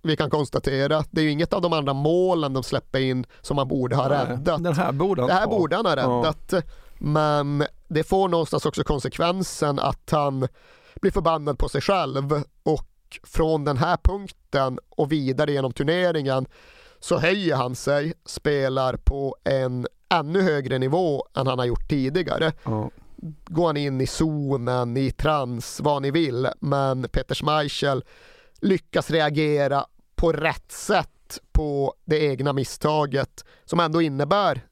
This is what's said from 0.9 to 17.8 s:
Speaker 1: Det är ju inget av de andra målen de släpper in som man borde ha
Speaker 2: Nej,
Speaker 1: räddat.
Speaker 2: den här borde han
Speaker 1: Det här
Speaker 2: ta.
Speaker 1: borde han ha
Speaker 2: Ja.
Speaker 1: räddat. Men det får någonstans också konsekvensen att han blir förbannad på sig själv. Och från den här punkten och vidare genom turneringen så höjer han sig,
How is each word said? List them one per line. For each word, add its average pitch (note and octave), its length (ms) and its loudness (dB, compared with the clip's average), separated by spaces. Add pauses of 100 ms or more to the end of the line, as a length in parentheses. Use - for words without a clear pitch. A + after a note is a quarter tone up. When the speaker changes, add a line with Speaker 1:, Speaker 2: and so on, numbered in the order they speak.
Speaker 1:
Det D#3+ 100 0
är D#3 40 2
ju D3+ 60 2
inget D#3+ 220 -2
av E3+ 80 0
de E3+ 120 2
andra C#3+ 200 0
målen D#3+ 600 0
de C3 100 -2
släpper - 360 -4
in B2+ 260 0 (160)
som - 140 -4
man C3+ 120 0
borde B2+ 280 -2
ha C3+ 120 2
Speaker 2:
Nej, C3+ 180 2
Speaker 1:
räddat. D3 380 -2
Speaker 2:
den F3 120 0
här D3 160 0
borde D#3+ 300 0
han B2+ 80 2
Speaker 1:
Det F3 40 4
här F#3+ 100 2
Speaker 2:
ta. G#3 60 -2
Speaker 1:
borde F3 260 2
han A3+ 100 0
ha D#3+ 120 2
Speaker 2:
Ja. C3 40 0 (180)
Speaker 1:
räddat. D#3 340 -2 (440)
Men D3 680 2 (220)
det D3+ 160 0
får F#3+ 260 2
någonstans E3 360 0
också D3 180 -2
konsekvensen D#3 960 -2
att - 320 -4
han C#3 360 0 (480)
blir F#3+ 160 0
förbannad D#3 480 0
på B2+ 100 0
sig C3+ 120 -2
själv. C#3+ 600 0 (200)
Och D3+ 220 0 (380)
från D#3+ 420 0
den C#3+ 120 2
här D#3+ 260 2
punkten C#3+ 760 0 (100)
och D3 220 0
vidare D3 400 0
genom C3+ 220 0
turneringen D3+ 720 0 (540)
så - 180 0
höjer E3+ 380 2
han B2+ 200 -2
sig, D3 380 0 (120)